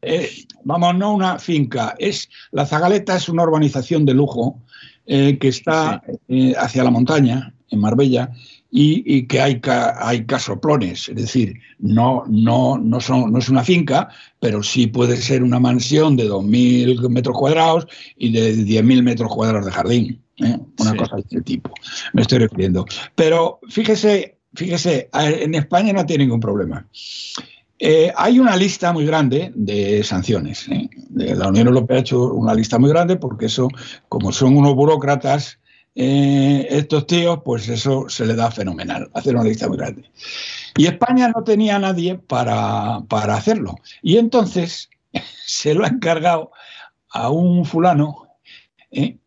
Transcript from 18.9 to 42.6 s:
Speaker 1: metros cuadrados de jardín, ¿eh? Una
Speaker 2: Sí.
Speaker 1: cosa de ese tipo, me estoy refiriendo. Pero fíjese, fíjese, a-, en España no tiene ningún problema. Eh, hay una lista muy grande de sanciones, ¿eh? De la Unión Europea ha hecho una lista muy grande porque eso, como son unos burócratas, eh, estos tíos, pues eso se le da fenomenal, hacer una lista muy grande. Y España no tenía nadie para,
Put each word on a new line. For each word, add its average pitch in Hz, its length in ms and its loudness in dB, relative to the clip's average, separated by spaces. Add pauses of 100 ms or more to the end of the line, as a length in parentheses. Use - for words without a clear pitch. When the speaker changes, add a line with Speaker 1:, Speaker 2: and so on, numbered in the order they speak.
Speaker 1:
metros 117 320 0
cuadrados 110 320 -2
de 92 60 -6
jardín, 110 500 -2 (160)
¿eh? - 200 0 (200)
Una 214 140 0
Speaker 2:
Sí. - 40 -2
Speaker 1:
cosa - 200 -4
de - 60 -8
ese - 200 -8
tipo, - 300 -8 (400)
me - 100 2
estoy 123 160 0
refiriendo. 92 460 0 (320)
Pero 165 420 2 (100)
fíjese, 214 680 0 (160)
fíjese, 170 580 -2
a-, 151 180 0
en 156 240 -2
España 175 380 0
no 190 140 0
tiene 147 180 0
ningún 117 160 0
problema. 101 460 -4 (920)
Eh, 156 380 4
hay 240 220 4
una 233 180 6
lista 180 360 0
muy 156 140 0
grande 156 480 0
de 104 480 0
sanciones, 92 680 -4
¿eh? - 200 -4 (200)
De - 260 -4
la 92 140 -2
Unión 110 200 4
Europea 127 300 2
ha - 20 2
hecho 123 320 0
una 110 220 0
lista 113 240 0
muy 135 120 6
grande 175 260 2
porque 113 300 -6
eso, 127 220 -2 (400)
como - 240 -4
son 135 240 4
unos 143 180 6
burócratas, 139 840 0 (360)
eh, 139 760 2
estos 147 360 0
tíos, 170 380 0
pues 117 260 -4
eso 123 400 -2
se 117 160 -6
le 113 80 0
da 117 160 0
fenomenal, 92 640 -8
hacer - 200 -2
una 120 100 0
lista - 240 -2
muy - 100 -6
grande. - 320 -12 (640)
Y 147 100 6
España 240 480 2
no 226 80 -4
tenía 214 360 2
nadie 185 380 -2
para, 110 920 -4